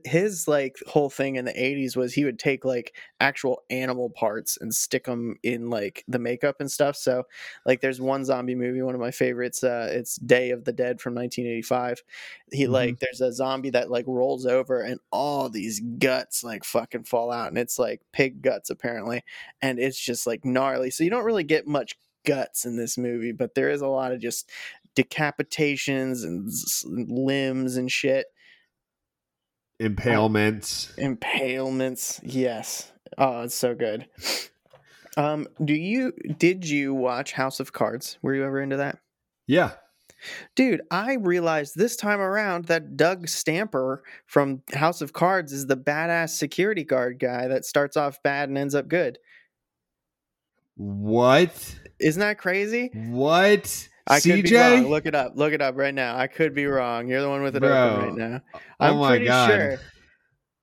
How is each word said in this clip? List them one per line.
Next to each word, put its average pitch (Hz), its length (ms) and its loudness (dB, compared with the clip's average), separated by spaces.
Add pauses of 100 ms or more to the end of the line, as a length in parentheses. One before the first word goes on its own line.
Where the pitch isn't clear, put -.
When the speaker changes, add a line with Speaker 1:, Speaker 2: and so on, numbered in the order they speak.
Speaker 1:
his, 170 420 0
like, 139 300 0 (100)
whole 143 220 2
thing 135 260 -4
in 127 80 -2
the 123 180 -4
eighties 131 360 -2
was 123 160 0
he 143 100 0
would 127 160 -2
take, 135 240 -2
like, 127 320 -4 (240)
actual 135 500 0
animal 127 400 -4
parts 110 520 -2
and 110 120 -6
stick - 360 -2
'em 117 340 -4
in, 120 260 -4
like, 101 380 -6
the 123 120 -2
makeup 123 420 -2
and 139 100 -6
stuff. 143 240 2
So, 127 280 0 (420)
like, 127 160 4
there's 131 180 -2
one 135 240 -2
zombie 127 320 -2
movie, 127 260 -2
one 127 140 -4
of 123 60 -6
my 120 100 -4
favorites, 123 500 -2
uh, 120 300 0
it's 117 240 -6
Day 123 360 4
of 120 120 -4
the 123 80 -4
Dead 123 300 -4
from 123 140 -8
nineteen 123 320 -6
eighty-five. 120 540 -4 (520)
He, 139 100 0
Speaker 2:
Mm-hmm. 120 80 2
Speaker 1:
like, 123 280 2
there's 127 200 -6
a 127 140 0
zombie 131 380 -2
that, 123 200 0
like, 120 160 -2
rolls 131 380 -2
over 127 340 2
and 120 220 -6 (100)
all 139 380 -2
these 110 320 -6
guts, 127 640 -2
like, 110 180 -8
fucking 117 400 -4
fall 120 260 -2
out, 120 200 -4
and 98 80 -4
it's, 120 200 -2
like, 113 220 -2 (140)
pig 135 280 0
guts, 120 280 -2
apparently. 117 560 -6 (360)
And 131 180 -2
it's 131 200 -2
just, - 260 -4
like, 117 200 -4
gnarly. 131 460 0
So - 120 -2
you 170 60 2
don't 226 160 -2
really 220 180 0
get 147 240 0
much 143 300 -2 (280)
guts - 380 -2
in 120 140 -6
this 113 200 -4
movie, 120 360 -4
but 113 200 -4
there 135 160 2
is 143 120 -2
a 135 80 -4
lot 131 240 -2
of 120 80 -8
just - 280 -8 (460)
decapitations 135 1300 -2
and 87 240 -6
s-, - 400 -6
limbs 131 880 -2
and 127 140 -2
shit. 135 360 0 (1500)
Speaker 2:
Impalements. 107 1160 2
Speaker 1:
Impalements, 131 1300 -2
yes. 123 680 -4 (260)
Oh, 127 240 2
it's 120 140 -8
so 120 180 0
good. 110 340 -4 (1120)
Um, 151 300 -2 (180)
do 147 80 2
you, 214 400 -2 (240)
did 180 320 2
you 143 240 0
watch 127 400 -2
House 135 260 -2
of - 140 -8
Cards? - 480 -4
Were 135 140 0
you 135 100 -2
ever 135 160 -2
into 139 160 -2
that? 139 220 -4 (480)
Speaker 2:
Yeah. 160 240 4 (840)
Speaker 1:
Dude, 254 260 4 (100)
I 220 240 0
realized 170 600 0
this 233 200 2
time 208 260 0
around 190 440 -2
that 156 300 0
Doug 170 320 2
Stamper 156 760 -2 (240)
from 139 340 2 (120)
House 156 280 2
of 143 100 -8
Cards 175 400 2
is 139 140 -6
the 135 100 2
badass 160 540 -2
security 175 540 -2
guard 127 360 0
guy 123 280 -2
that 131 180 -2
starts 143 320 0
off 143 260 -2
bad 143 260 0
and 139 100 -2
ends 143 160 -2
up 131 120 0
good. 151 300 0 (1600)
Speaker 2:
What? 113 1000 2 (240)
Speaker 1:
Isn't 156 220 2
that 208 160 0
crazy? 208 560 -2
Speaker 2:
What? 147 960 4 (180)
Speaker 1:
I 143 120 8
could 175 240 6
be 175 60 2
Speaker 2:
C 226 60 8
J? 247 260 10
Speaker 1:
wrong. 139 80 2
Look 151 160 2
it 151 100 0
up. 123 200 0
Look 147 180 4
it 143 80 0
up 131 160 0
right 139 160 2
now. 127 240 -2
I 131 100 0
could 156 260 2
be 143 120 0
wrong. 123 420 0
You're 131 140 2
the 143 80 0
one 139 120 0
with 139 140 0
it 131 80 2
open 143 60 6
Speaker 2:
Bro. 120 380 4
Speaker 1:
right - 80 -4
now. 117 260 -6 (120)
Speaker 2:
Oh - 60 -16 (200)
Speaker 1:
I'm 147 180 6
Speaker 2:
my 139 140 4
Speaker 1:
pretty 123 140 6
Speaker 2:
God. 123 240 6
Speaker 1:
sure. 156 300 4 (840)